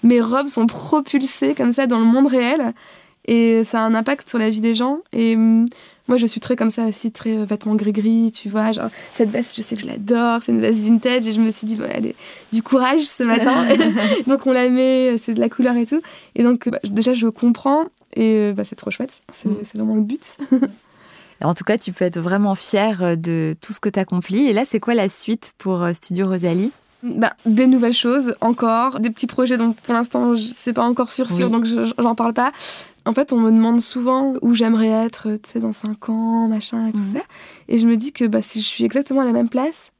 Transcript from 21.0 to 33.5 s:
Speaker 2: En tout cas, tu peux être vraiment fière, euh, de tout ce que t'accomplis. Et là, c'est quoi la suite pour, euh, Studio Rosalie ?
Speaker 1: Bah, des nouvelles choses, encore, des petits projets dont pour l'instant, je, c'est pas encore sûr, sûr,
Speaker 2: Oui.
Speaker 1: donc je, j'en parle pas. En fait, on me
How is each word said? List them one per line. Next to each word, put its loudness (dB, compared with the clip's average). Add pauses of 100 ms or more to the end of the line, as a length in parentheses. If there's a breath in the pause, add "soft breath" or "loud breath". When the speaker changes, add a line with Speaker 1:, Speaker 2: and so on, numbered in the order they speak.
Speaker 2:
En 0
tout -6
cas, 0
tu -6
peux -2
être -2
vraiment 0
fière, -2
euh, 0
de -2
tout -8
ce -6
que -2
t'accomplis. 0
Et 4
là, 2
c'est -2
quoi -2
la 2
suite -6
pour, -2
euh, 0
Studio -2
Rosalie ? 0 (320)
Speaker 1:
Bah, -2 (100)
des 4
nouvelles 4
choses, 0
encore, 0
des -2
petits -6
projets 0
dont 0
pour -6
l'instant, 0
je, 0 (140)
c'est -4
pas 0
encore 0
sûr, -4
sûr, 0
Speaker 2:
Oui. 0
Speaker 1:
donc 2
je, -2
j'en 2
parle -2
pas. 0 (540 loud breath)
En -2
fait, 0
on 4
me 4